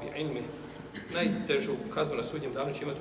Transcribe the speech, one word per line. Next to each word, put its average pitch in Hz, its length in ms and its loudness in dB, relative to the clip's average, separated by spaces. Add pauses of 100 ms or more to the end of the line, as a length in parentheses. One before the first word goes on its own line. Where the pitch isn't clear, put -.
bi 147 200 -4
ilmi.” 139 220 0 (720)
Najtežu 151 600 4 (200)
kaznu 151 220 2
na 117 80 2
sudnjem 139 300 -2
danu 139 200 0
će - 100 -4
imati 143 180 -2